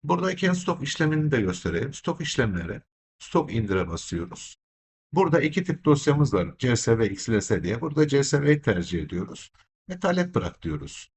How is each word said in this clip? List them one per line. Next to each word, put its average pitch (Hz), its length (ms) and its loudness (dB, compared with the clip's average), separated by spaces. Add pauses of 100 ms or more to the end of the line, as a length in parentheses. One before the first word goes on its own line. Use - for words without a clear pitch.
Buradayken 180 480 2
stok 180 300 -2
işlemini 151 480 0
de 127 100 2
göstereyim. 92 540 -2
Stok - 260 -6
işlemleri, 104 640 -2 (360)
stok 151 340 -2
indire 98 360 0
basıyoruz. - 680 -8 (560)
Burada 165 280 4
iki 160 240 0
tip 175 200 -4
dosyamız 143 500 4
var. 87 240 0
C 123 180 2
S 113 220 2
V, 107 120 2
X - 180 -8
L 107 120 2
S 95 220 0
diye. 107 180 -2
Burada 151 280 0
C 139 160 2
S 143 180 0
V'yi 147 200 4
tercih 87 400 -2
ediyoruz. - 500 -10 (360)
Ve 180 120 -8
talep 180 340 0
bırak 92 280 -2
diyoruz. 76 540 -8